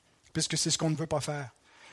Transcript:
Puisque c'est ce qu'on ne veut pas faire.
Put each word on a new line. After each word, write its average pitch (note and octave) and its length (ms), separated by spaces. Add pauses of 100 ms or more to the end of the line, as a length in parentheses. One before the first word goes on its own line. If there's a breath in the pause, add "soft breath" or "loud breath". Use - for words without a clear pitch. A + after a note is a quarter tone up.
(320)
Puisque D#3 240
c'est D#3+ 140
ce - 80
qu'on E3 120
ne D3+ 60
veut D#3 120
pas D3+ 120
faire. C#3+ 300 (420 soft breath)